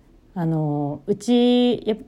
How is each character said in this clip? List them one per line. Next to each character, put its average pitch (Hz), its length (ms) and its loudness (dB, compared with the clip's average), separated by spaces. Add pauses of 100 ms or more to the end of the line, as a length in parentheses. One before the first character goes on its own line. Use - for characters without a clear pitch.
(340)
あ 170 120 -4
の、 147 600 -2
う 202 80 0
ち、 247 720 2
や 214 80 0
っ 214 40 -6
ぱ - 100 -20